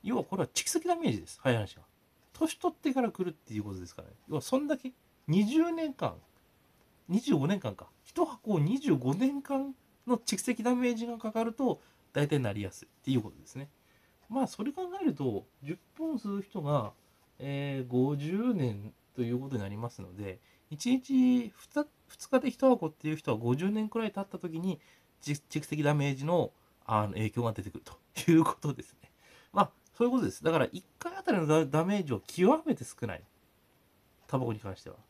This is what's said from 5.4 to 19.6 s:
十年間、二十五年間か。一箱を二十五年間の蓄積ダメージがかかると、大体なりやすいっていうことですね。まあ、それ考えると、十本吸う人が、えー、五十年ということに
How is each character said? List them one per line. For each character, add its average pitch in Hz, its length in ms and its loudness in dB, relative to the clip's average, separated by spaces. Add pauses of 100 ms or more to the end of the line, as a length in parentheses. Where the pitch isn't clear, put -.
十 320 260 4
年 320 220 -2
間、 101 220 -4 (920)
二 190 120 2
十 262 160 2
五 135 100 2
年 196 140 0
間 110 160 -4
か。 - 120 -20 (160)
一 330 220 0
箱 226 280 -4
を 160 60 4
二 202 200 2
十 262 160 2
五 127 180 0
年 269 300 0
間 277 320 -4 (320)
の 240 100 2
蓄 - 220 -4
積 240 240 -4
ダ 247 120 2
メ 247 140 2
ー 233 60 0
ジ 226 100 -6
が 233 140 -8
か 220 120 -6
か 226 120 0
る 233 100 -2
と、 247 280 0 (320)
大 143 140 2
体 147 120 2
な 113 120 0
り 101 120 -4
や 92 80 -6
す - 140 -20
い - 20 -20
っ - 40 -20 (120)
て 131 80 -2
い 131 60 4
う 110 40 4
こ 107 80 -10
と - 80 -20
で - 80 -20
す - 120 -16
ね。 143 120 -12 (580)
ま 262 160 0
あ、 - 40 0
そ - 160 -8
れ 285 80 -2
考 370 180 -6 (100)
え 359 60 -4
る 208 80 2
と、 123 320 -4 (160)
十 147 160 -10 (200)
本 311 200 -4
吸 202 220 -6
う - 20 -6
人 180 220 -8
が、 143 300 -2 (440)
え 139 500 -6
ー、 123 40 -8
五 131 240 2
十 196 400 0
年 107 360 -2 (240)
と 127 60 -4
い 117 120 -2
う 123 60 -2
こ 135 100 -10
と 131 80 -4
に 104 40 -2